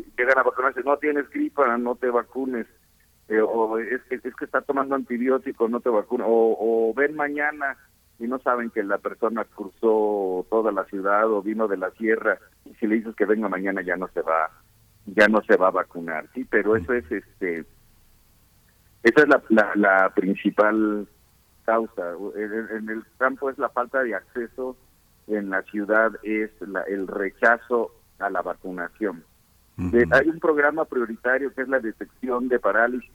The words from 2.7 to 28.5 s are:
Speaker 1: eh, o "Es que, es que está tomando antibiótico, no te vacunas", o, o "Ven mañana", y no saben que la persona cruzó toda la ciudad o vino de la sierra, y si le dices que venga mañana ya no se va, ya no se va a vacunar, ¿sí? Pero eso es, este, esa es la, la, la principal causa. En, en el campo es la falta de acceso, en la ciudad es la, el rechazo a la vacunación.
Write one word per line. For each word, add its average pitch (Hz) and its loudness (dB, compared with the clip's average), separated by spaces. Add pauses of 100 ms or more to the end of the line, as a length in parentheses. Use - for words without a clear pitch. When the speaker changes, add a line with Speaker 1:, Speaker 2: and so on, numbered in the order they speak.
Speaker 1:
eh, 110 2
o 110 0
"Es 113 -6
que, 127 -6
es 123 -10
que - -10
está 131 -2
tomando 139 -4
antibiótico, 123 -2
no 117 -2
te - -2
vacunas", 113 0
o, 113 4
o 113 0
"Ven 143 0
mañana", 147 -4 (420)
y 120 -8
no 131 -4
saben 120 -2
que 110 -4
la 98 -2
persona 107 -4
cruzó 104 0
toda 110 2
la 95 -2
ciudad 101 2
o 104 0
vino 110 -2
de 98 -2
la 92 -4
sierra, 110 0 (260)
y - -20
si 113 -2
le 110 2
dices 113 -4
que 104 2
venga 107 2
mañana 95 -4
ya 87 -2
no 92 -6
se 85 -6
va, 80 0 (560)
ya 104 6
no 107 4
se 104 4
va 92 4
a - 4
vacunar, 82 -6
¿sí? 131 -8
Pero 107 2
eso 92 -2
es, 120 -4
este, 87 -6 (1400)
esa 117 6
es 143 6
la, - 4
la, 104 4
la 95 4
principal 104 0 (560)
causa. 110 -2 (240)
En, 107 -8
en 110 -8
el 110 -8 (140)
campo 131 -2
es 131 -6
la 131 -2
falta 123 -2
de 117 -4
acceso, 127 -8 (500)
en 104 -4
la 95 -2
ciudad 107 0 (100)
es 107 -4 (100)
la, 95 -6
el 98 -4
rechazo 110 0 (240)
a 98 -4
la 90 -4
vacunación. 90 -8 (540)